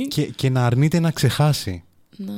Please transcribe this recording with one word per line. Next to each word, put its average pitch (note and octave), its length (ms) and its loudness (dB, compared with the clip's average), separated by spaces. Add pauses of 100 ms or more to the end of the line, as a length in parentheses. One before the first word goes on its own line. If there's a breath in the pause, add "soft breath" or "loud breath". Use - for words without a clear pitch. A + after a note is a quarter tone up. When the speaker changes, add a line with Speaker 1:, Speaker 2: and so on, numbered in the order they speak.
Speaker 1:
και, C4+ 240 -2
και - 240 -2
να B2+ 160 2
αρνείται C#3 340 2
να E3 120 2
ξεχάσει. C3+ 720 0 (340)
Speaker 2:
Ναι. F#3+ 200 -10